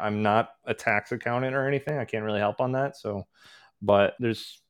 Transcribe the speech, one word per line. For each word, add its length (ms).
I'm 220
not 280
a 80
tax 380
accountant 420
or 140
anything. 300
I 80
can't 180
really 160
help 220
on 100
that. 240
So, 320
but 380
there's 500